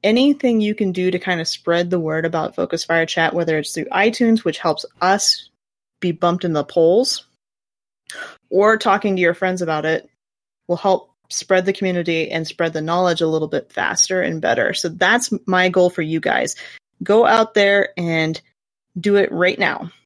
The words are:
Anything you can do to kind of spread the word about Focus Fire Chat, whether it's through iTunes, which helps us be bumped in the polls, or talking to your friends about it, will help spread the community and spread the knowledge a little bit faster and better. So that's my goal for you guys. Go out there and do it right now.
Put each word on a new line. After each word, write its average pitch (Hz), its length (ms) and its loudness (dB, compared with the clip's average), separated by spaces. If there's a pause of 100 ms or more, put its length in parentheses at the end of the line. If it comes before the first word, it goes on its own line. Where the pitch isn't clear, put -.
Anything 247 560 2
you 208 160 0
can 196 160 0
do 180 180 0
to 180 100 -2
kind 180 200 -2
of 165 80 -4
spread 175 420 -2
the 180 100 0
word 160 260 -4
about 165 300 -4
Focus 170 280 -4
Fire 165 220 0
Chat, 165 280 -2
whether 160 240 -2
it's 147 160 -6
through 165 120 -6
iTunes, 226 580 2
which 160 160 -2
helps 156 260 -2 (160)
us - 480 0 (520)
be 175 100 0
bumped 175 320 -2
in 175 100 -2
the 147 120 0
polls, 180 600 2 (1200)
or 214 280 4
talking 202 380 0
to 180 60 0
your 175 120 2
friends 185 280 -2
about 156 240 -2
it, 160 240 -2 (580)
will 175 80 0
help - 340 0 (200)
spread 185 360 0
the 196 60 0
community 175 580 -2
and 160 160 -4
spread 165 280 -4
the 160 80 -4
knowledge 170 400 0
a 160 60 2
little 156 200 -2
bit - 240 -6
faster - 500 -2
and 165 200 -4
better. - 320 0
So 175 160 -6
that's 185 420 0 (140)
my 185 240 2
goal 180 200 2
for 175 120 -6
you 160 180 -4
guys. - 380 -2 (440)
Go 220 240 4
out 226 280 2
there 202 420 2
and 160 440 -2 (600)
do 202 160 2
it 202 160 2
right 180 260 0
now. 170 320 -4 (160)